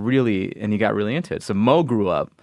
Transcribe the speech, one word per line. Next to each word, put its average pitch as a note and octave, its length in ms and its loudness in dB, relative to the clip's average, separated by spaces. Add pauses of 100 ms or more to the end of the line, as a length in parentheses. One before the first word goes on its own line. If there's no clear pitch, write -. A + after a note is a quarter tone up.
really, A2+ 540 0
and G#2+ 160 -4
he G#2 60 0
got G#2 160 0
really G#2 200 -2
into E3+ 200 -6
it. - 100 -6
So G#2+ 100 -4
Mo B2 300 4
grew A2 240 0
up D2 240 -2 (100)